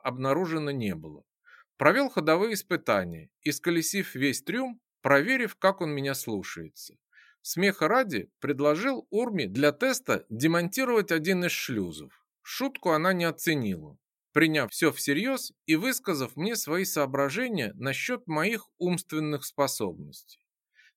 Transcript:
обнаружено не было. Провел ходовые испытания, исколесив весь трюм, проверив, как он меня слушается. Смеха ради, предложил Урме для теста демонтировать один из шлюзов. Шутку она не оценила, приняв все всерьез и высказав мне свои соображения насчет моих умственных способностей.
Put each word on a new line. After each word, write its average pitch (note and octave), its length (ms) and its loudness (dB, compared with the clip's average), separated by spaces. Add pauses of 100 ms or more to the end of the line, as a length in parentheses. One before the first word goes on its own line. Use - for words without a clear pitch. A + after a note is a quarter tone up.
обнаружено C#3+ 680 0
не A2+ 240 -2
было. D#2 300 -14 (540)
Провел A#3 300 6
ходовые F#3 460 2
испытания, F#2 760 -2 (120)
исколесив E3+ 720 -2
весь C3 280 0
трюм, G#3+ 380 -6 (220)
проверив, F#3+ 540 4
как F#3+ 240 2
он D#3+ 100 -2
меня C#3 240 -2
слушается. F#2+ 800 -8 (460)
Смеха F3 460 0
ради, G3+ 420 0 (100)
предложил D3+ 720 0
Урме G3+ 380 0
для C#3 240 4
теста A#3+ 560 0
демонтировать F3 800 2
один F3 340 0
из E3+ 80 0
шлюзов. F2 720 -6 (180)
Шутку - 480 -4
она D#3+ 220 4
не F3 120 0
оценила, G#2+ 720 -2 (340)
приняв D3+ 380 2
все D3+ 220 2
всерьез G#3+ 600 -2 (140)
и D#3 80 2
высказав D#3+ 640 -2
мне G3+ 180 -2
свои F3+ 300 -2
соображения C#3 920 -2
насчет C3+ 540 -6
моих F3 400 -2 (100)
умственных D#3 640 -2
способностей. - 1040 -6 (480)